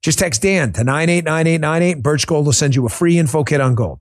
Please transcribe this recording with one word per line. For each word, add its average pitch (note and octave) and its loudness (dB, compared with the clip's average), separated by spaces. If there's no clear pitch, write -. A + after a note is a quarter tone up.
Just - -2
text F3 -2
Dan F3+ 0
to A2+ -2
nine D3+ 0
eight F3 0
nine D#3+ 0
eight E3 2
nine D#3 0
eight, F3 2
and C#3 -8
Birch D3 0
Gold D3+ 0
will D3 2
send C#3+ 2
you B2+ 2
a A2 -2
free E3+ 2
info D3+ 0
kit C#3+ 0
on C3 2
gold. F#2 -4